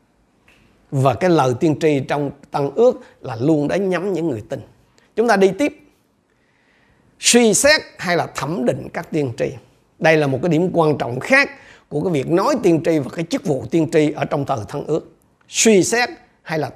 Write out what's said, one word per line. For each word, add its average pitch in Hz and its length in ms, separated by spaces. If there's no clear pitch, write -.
Và 135 220
cái 185 160
lời 139 300
tiên 156 220
tri 151 180
trong 143 320
Tân 143 240
Ước 233 260
là 123 140
luôn 147 320
đã 170 100
nhắm 190 360
những 165 160
người 110 200
tin. 127 120
Chúng 226 120
ta 208 100
đi 190 220
tiếp. 294 200
Suy 233 340
xét 294 280
hay 175 200
là 135 180
thẩm 175 300
định 139 280
các - 180
tiên 143 260
tri. 147 80
Đây 160 180
là 147 100
một 131 140
cái - 80
điểm 170 240
quan 156 240
trọng 120 220
khác 269 320
của 147 120
cái 180 120
việc 135 160
nói 202 340
tiên 165 220
tri 160 140
và 123 160
cái 165 140
chức - 160
vụ 131 260
tiên 160 200
tri 156 200
ở 151 140
trong 143 200
thời 135 120
Tân - 140
Ước. - 240
Suy 202 360
xét 240 260
hay 160 180
là 135 160